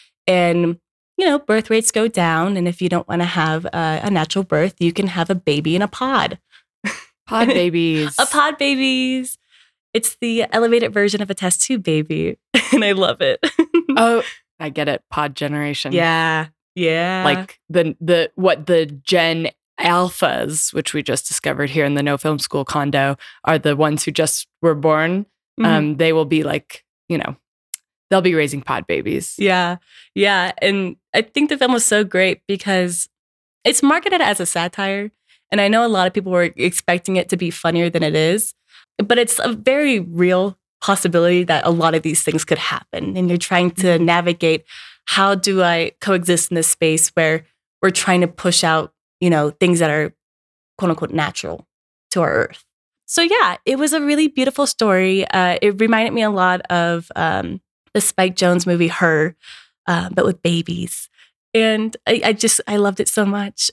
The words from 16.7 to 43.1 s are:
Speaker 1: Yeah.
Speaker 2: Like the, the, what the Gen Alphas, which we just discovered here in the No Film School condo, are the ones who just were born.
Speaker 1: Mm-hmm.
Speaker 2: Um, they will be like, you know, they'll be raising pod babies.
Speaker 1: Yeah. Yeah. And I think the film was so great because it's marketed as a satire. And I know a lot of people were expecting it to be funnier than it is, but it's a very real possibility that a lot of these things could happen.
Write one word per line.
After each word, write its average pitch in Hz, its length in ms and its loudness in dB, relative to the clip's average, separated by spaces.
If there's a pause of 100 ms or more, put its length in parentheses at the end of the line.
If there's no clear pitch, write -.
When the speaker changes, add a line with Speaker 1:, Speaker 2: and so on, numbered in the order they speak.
Speaker 1:
Yeah. 175 480 -2
Speaker 2:
Like 180 340 -2 (100)
the, 160 320 0
the, 165 360 2
what 165 300 0
the 165 200 2
Gen 165 600 0 (320)
Alphas, 175 920 0
which - 220 -6
we 151 80 -4
just 135 240 -4
discovered 143 440 -4
here 147 140 0
in 143 100 0
the 143 80 0
No 143 140 -2
Film 151 220 -2
School 139 260 -4
condo, 139 520 -2 (280)
are 160 140 2
the 147 180 0
ones 151 280 0
who 160 80 -4
just - 340 -2 (160)
were 160 140 4
born. 160 480 0 (340)
Speaker 1:
Mm-hmm. 226 60 0
Speaker 2:
Um, 151 320 2
they 160 160 2
will 160 120 2
be 156 200 0
like, - 400 -6 (240)
you 170 100 -2
know, - 180 -6 (720)
they'll 190 140 4
be 180 120 2
raising 143 280 0
pod - 240 -6
babies. - 520 -4
Speaker 1:
Yeah. 180 380 0 (380)
Yeah. 196 380 2 (100)
And 196 340 0 (160)
I 220 100 2
think 285 260 -2
the 294 100 -2
film 254 140 2
was 233 120 2
so 214 200 2
great 185 420 0
because 185 640 -2 (560)
it's 254 180 2
marketed 339 380 2
as 208 200 0
a 175 60 -4
satire. 196 640 -4 (400)
And 208 100 0
I 202 80 4
know 220 160 4
a 233 40 2
lot 190 180 2
of 185 80 -2
people 190 180 -2
were 175 240 2
expecting 180 600 0
it 175 140 -2
to 180 60 -2
be 175 140 -4
funnier 170 400 -2
than 165 140 -2
it 156 100 -2
is, 165 400 0 (440)
but 240 200 2
it's 233 240 0
a 240 100 0
very 262 460 2
real 180 580 0 (240)
possibility 180 640 2
that 170 220 0
a 170 40 2
lot 165 240 2
of 156 80 0
these 160 200 -2
things 156 220 -2
could - 140 0
happen. - 580 -6